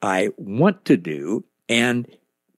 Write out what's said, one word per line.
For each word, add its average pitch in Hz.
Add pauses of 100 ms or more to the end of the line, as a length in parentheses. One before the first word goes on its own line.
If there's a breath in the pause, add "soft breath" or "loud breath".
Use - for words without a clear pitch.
I 98
want 135
to 147
do. 85 (240)
And 120 (520)